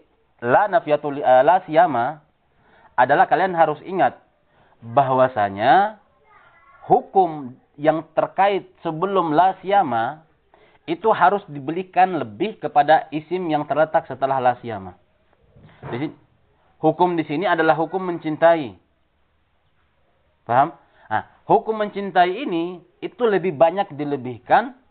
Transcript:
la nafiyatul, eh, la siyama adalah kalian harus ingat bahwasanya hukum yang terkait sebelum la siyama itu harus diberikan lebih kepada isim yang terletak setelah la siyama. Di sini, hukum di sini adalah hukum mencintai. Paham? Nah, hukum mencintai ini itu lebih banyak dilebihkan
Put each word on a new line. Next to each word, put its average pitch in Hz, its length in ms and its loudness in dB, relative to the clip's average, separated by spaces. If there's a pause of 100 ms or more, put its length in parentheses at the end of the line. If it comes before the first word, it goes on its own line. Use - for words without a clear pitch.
(420)
la 143 240 2
nafiyatul, 151 560 -2
eh, 127 240 4
la 185 200 4
siyama 156 560 0 (760)
adalah 139 320 4
kalian 175 240 0
harus 156 280 2
ingat 160 360 -2 (640)
bahwasanya 131 1200 2 (840)
hukum 156 680 -2 (200)
yang 156 400 -2
terkait 190 560 -2 (160)
sebelum 170 480 -2
la 180 280 2
siyama 156 600 -2 (640)
itu 170 240 -2
harus 190 400 2
diberikan 165 720 -2
lebih 127 400 -6
kepada 147 480 2
isim 170 400 -6
yang 151 160 -2
terletak 156 400 0
setelah 135 320 -2
la 123 240 2
siyama. 98 320 -12 (960)
Di 131 160 -6
sini, - 80 -10 (640)
hukum 175 400 0
di 156 80 -4
sini 170 240 -4
adalah 160 240 2
hukum 165 280 -4
mencintai. 160 760 0 (1700)
Paham? 135 280 2 (360)
Nah, 107 120 -4 (280)
hukum 214 320 0
mencintai 196 640 -2
ini 175 320 -6 (240)
itu - 240 -8
lebih 180 320 -2
banyak 175 360 2
dilebihkan 143 800 -4 (160)